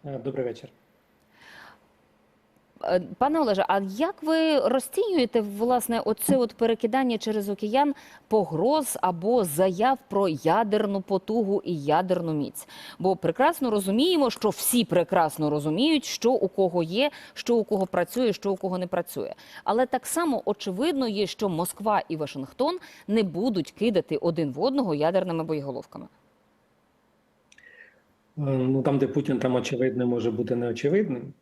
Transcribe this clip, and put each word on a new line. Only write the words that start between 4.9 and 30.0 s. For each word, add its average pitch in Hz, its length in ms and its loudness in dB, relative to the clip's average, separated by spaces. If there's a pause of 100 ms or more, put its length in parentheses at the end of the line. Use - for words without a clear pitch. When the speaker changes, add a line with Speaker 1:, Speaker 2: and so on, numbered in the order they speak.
Speaker 2:
власне, 226 640 -2
оце 220 320 2
от 240 160 0
перекидання 233 640 0
через 214 320 -2
океан 247 440 0 (340)
погроз 220 760 0
або 185 420 2
заяв 190 540 2 (120)
про 196 180 2
ядерну 202 760 2
потугу 196 640 0
і 160 180 -4
ядерну 165 500 2
міць? - 340 -4 (320)
Бо 185 160 2
прекрасно 254 560 2
розуміємо, 240 580 2
що 214 200 0
всі 233 360 0
прекрасно 160 640 2
розуміють, 160 560 0
що - 260 0
у 220 160 2
кого 180 360 0
є, 214 280 0 (220)
що - 220 0
у 220 80 2
кого 190 240 0
працює, 208 460 0
що 196 180 -4
у 185 40 0
кого 185 220 -4
не 180 100 -4
працює. 175 460 -6 (300)
Але 233 220 0
так 254 200 -4
само 320 400 -2
очевидно 240 640 -2
є, 208 200 -2
що 208 220 -4
Москва 180 600 -2
і 165 60 -4
Вашингтон 151 600 -4 (300)
не 214 160 2
будуть 185 480 -2
кидати 190 460 0
один 160 340 0
в 139 100 -6
одного 254 340 0
ядерними 170 480 0
боєголовками. 143 640 -8 (2250)
Speaker 1:
Е, 151 40 -6
ну, 135 400 0
там, 139 160 2
де 131 100 2
Путін, 139 320 0
там 127 160 2
очевидне 123 500 0